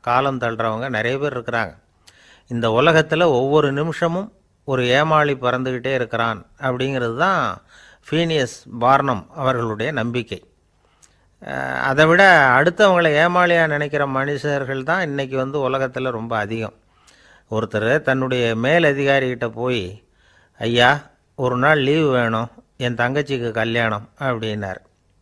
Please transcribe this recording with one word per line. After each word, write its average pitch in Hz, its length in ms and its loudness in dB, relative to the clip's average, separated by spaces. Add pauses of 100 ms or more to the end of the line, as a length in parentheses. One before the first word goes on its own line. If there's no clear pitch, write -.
காலம் 131 380 0
தள்ளுறவங்க 113 500 -4
நிறைய 120 300 -2
பேர் 135 200 -4
இருக்கிறாங்க. 113 360 -4 (720)
இந்த 117 220 -2
உலகத்துல 156 540 4
ஒவ்வொரு 143 500 2
நிமிஷமும் 170 600 -4 (320)
ஒரு 127 220 0
ஏமாளி 147 480 2
பறந்துகிட்டே 127 600 -2
இருக்கிறான் 117 520 -4 (120)
அப்படிங்கிறது 127 580 -4
தான் 156 460 -2 (480)
ஃபீனியஸ் 160 460 0 (240)
பார்னம் 131 500 2
அவர்களுடைய 123 600 -2
நம்பிக்கை. 117 520 -6 (1000)
அஹ், 131 340 -6
அதை 135 280 4
விட 170 400 6
அடுத்தவங்களை 170 640 4
ஏமாளியா 170 560 2
நினைக்கிற 147 380 -2
மனுஷர்கள் 135 760 -4
தான் 170 200 -2
இன்னைக்கு 139 340 -4
வந்து 131 340 -2
உலகத்துல 131 400 -4
ரொம்ப 117 260 -6
அதிகம். 107 360 -4 (800)
ஒருத்தர் 110 520 0
தன்னுடைய 127 520 0
மேல் 143 300 2
அதிகாரிகிட்ட 139 680 0
போய், 110 520 -6 (540)
"ஐயா, 120 520 0 (240)
ஒரு 123 220 -2
நாள் 147 220 4
லீவு 143 320 2
வேணும், 117 380 0 (280)
என் 123 180 -4
தங்கச்சிக்கு 127 560 -2
கல்யாணம்" 110 580 -2 (100)
அப்படின்னார். 110 640 -4 (420)